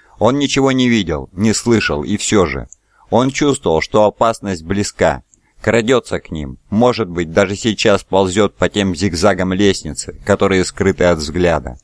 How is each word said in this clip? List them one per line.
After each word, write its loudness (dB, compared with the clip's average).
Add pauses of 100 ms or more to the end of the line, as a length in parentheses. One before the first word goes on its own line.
(180)
Он 2
ничего 0
не 2
видел, -2
не 0
слышал, 0
и -2
все 0
же. -8 (420)
Он 2
чувствовал, 0
что 2
опасность -2
близка, -2 (380)
крадется 0
к -20
ним, -10 (120)
может 2
быть, -4
даже 2
сейчас 0
ползет 0
по 0
тем -2
зигзагам 0
лестницы, -2
которые 2
скрыты 0
от 2
взгляда. -2